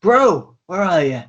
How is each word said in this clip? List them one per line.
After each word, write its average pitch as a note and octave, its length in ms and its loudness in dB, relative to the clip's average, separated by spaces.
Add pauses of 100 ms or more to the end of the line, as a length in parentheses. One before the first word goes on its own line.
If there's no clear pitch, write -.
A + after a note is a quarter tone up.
Bro, A3 560 0 (100)
where F#3 140 -8
are F3+ 220 0
you? C3 240 -4